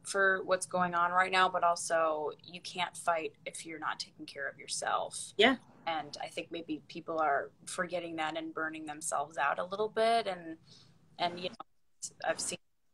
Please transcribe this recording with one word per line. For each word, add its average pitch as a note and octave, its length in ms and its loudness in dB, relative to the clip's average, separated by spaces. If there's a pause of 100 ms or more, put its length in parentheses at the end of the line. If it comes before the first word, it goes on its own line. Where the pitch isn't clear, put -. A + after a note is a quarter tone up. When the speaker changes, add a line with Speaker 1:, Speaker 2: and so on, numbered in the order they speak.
Speaker 1:
for F#3+ 420 4
what's F#3 220 2
going F3+ 280 0
on F3 160 4
right F#3 220 4
now, F#3 160 6
but F3 160 2
also E3 680 2 (140)
you F3 160 -14
can't - 360 -4
fight D#3+ 360 0 (120)
if - 220 -10
you're D#3+ 140 -8
not B2+ 180 -4
taking - 280 -12
care C#3 200 -8
of C3+ 120 -8
yourself. - 800 -2
Speaker 2:
Yeah. A#3+ 200 8 (300)
Speaker 1:
And D#3 360 -4
I - 40 -6
think - 240 -8
maybe E3 380 -6
people E3 300 -6
are C#3 320 2 (140)
forgetting E3+ 520 -4
that D#3 200 -2
and D#3+ 160 -6
burning D#3 320 -4
themselves D3+ 540 -4
out D#3 200 2
a F3+ 60 -2
little G3 240 -2
bit. A3+ 380 4
And, E3+ 320 -8 (600)
and, F3 220 -2
you F3+ 80 -2
know, - 600 -14 (180)
I've D#3+ 120 0
seen - 180 -4 (360)